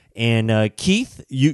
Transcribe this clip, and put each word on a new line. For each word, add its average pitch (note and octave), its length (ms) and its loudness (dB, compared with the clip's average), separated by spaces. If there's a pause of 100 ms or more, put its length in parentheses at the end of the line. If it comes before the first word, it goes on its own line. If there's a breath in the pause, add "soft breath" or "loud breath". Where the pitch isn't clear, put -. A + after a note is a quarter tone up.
(140 soft breath)
And, A2+ 340 0
uh, G#2+ 280 2
Keith, - 520 -2
you, C3+ 260 2